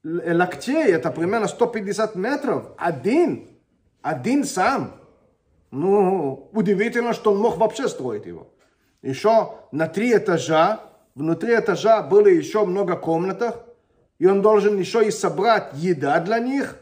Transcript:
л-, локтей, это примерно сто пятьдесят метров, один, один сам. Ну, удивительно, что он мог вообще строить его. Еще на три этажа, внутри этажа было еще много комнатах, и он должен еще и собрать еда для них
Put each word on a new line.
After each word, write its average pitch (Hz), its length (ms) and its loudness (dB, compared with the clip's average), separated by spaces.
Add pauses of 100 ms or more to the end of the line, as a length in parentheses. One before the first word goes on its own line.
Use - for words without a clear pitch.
л-, 170 320 -4
локтей, 233 560 0
это 160 200 0
примерно 196 360 -2
сто - 180 -2
пятьдесят 214 500 -4
метров, 247 640 -4
один, 175 720 -2 (520)
один 208 420 -2
сам. 196 560 -2 (720)
Ну, 185 840 0
удивительно, 220 640 0
что - 180 0
он 196 80 0
мог 220 180 0
вообще 226 300 0
строить 117 380 -8
его. 85 280 -16 (480)
Еще 208 580 0 (120)
на 160 160 -2
три 226 260 0
этажа, 165 680 2 (340)
внутри 165 400 -2
этажа 214 460 2
было 202 260 6
еще 185 380 2
много 180 320 -2
комнатах, 185 680 -4 (560)
и 160 60 0
он 196 160 6
должен 208 360 4
еще 202 240 0
и 214 100 2
собрать 196 640 0
еда 147 440 0
для 208 200 -2
них 262 420 -4